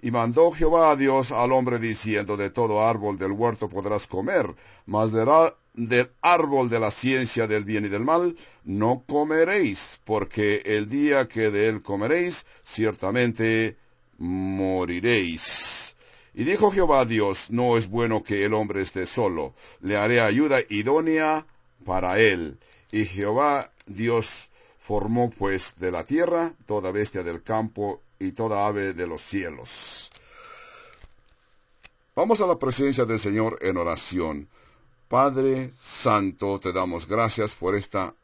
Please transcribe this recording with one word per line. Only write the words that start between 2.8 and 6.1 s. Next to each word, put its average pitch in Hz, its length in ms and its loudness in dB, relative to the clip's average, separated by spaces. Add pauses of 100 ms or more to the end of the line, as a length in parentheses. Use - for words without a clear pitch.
árbol 104 320 0
del 95 140 -2
huerto 110 360 -2
podrás 101 380 -4
comer, 104 480 -2 (320)
mas 107 260 0
del 113 160 2
a-, 160 260 6 (200)
del 120 360 2 (100)